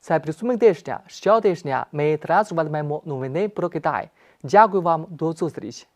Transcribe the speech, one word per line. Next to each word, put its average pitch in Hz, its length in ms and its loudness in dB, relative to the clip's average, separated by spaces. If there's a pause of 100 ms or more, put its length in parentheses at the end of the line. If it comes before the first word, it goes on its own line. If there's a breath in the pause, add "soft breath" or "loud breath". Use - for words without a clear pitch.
Це 160 200 0
підсумок 214 380 -4
тижня. 196 480 2
Щотижня 180 840 0
ми 151 240 0
транслюватимемо 151 880 -2
новини 139 440 -4
про 175 200 -4
Китай. 147 400 -4 (340 soft breath)
Дякую 196 400 6
вам, 165 260 0
до 165 240 -4
зустрічі. 147 640 -8